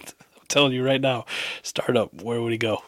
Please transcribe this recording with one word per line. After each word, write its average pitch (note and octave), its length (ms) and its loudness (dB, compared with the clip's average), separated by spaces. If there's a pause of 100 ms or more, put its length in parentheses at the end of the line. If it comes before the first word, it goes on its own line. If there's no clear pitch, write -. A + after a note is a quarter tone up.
(460)
telling C#3+ 260 4
you B2+ 120 0
right C3+ 160 2
now, B2+ 240 0 (380)
startup, - 600 0
where A#2 180 -2
would A#2 120 0
he A2 60 -2
go? A2 300 -2